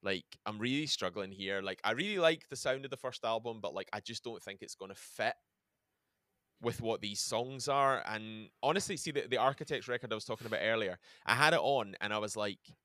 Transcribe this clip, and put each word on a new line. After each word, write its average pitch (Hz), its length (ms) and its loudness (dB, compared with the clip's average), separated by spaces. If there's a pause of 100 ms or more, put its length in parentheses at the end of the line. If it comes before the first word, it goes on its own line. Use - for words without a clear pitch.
Like, 95 220 0 (220)
I'm 107 120 -4
really 131 280 0
struggling 98 460 -2
here. 98 300 -2
Like, 95 220 -4
I 107 80 4
really 190 260 0
like 165 300 4
the 135 80 -10
sound 135 300 -2
of 131 40 -6
the 135 60 -6
first - 280 -8
album, 113 360 -2
but, 87 140 -4
like, 98 180 -6
I 107 80 -4
just 110 240 -10
don't 117 180 -8
think 98 200 -12
it's - 140 -12
gonna 95 180 -12
fit - 400 -2 (1300)
with 113 200 -2
what 113 220 -2
these 104 180 -4
songs 123 480 -2
are." 135 380 4
And 110 440 -6 (120)
honestly, 175 340 2
see, 160 140 -6
the, 139 180 0
the 123 100 2
Architects 135 500 2
record 120 240 -2
I - 20 0
was 107 100 -6
talking 113 220 -6
about 107 160 0
earlier, 107 360 2 (280)
I 107 80 6
had 147 200 8
it 160 60 4
on 113 400 0
and 104 140 -2
I 107 40 2
was 107 180 -2
like 104 240 -2 (240)